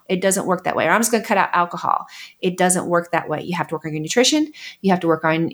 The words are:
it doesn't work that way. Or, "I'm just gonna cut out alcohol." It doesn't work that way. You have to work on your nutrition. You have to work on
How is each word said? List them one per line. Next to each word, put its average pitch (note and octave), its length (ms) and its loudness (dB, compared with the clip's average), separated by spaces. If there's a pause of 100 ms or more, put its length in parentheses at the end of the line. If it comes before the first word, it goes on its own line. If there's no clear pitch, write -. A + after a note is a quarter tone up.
(100)
it F#3 100 0
doesn't F#3+ 260 0
work F3+ 180 -2
that - 120 0
way. - 100 2
Or, D#3+ 40 2
"I'm G3+ 100 4
just A#3 120 0
gonna G#3+ 120 0
cut G3+ 120 2
out F#3 160 2
alcohol." - 540 -2 (340)
It F3+ 160 -2
doesn't F3+ 300 2
work E3+ 260 0
that D#3+ 160 -2
way. D3+ 140 -4
You F3 140 -6
have D#3 120 -4
to E3 60 -8
work D3+ 100 -6
on D#3 80 -6
your D#3 80 -4
nutrition. C4 500 2 (300)
You G3 100 2
have F3 100 4
to E3+ 60 -2
work D#3+ 180 2
on E3 300 0